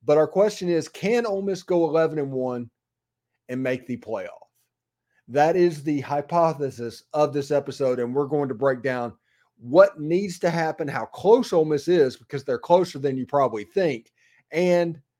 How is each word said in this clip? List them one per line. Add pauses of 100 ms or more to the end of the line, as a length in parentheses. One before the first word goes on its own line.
But
our
question
is,
can
Ole
Miss
go
eleven
and
one (800)
and
make
the
playoff? (1000)
That
is
the
hypothesis
of
this
episode,
and
we're
going
to
break
down (460)
what
needs
to
happen,
how
close
Ole
Miss
is,
because
they're
closer
than
you
probably
think, (400)
and (200)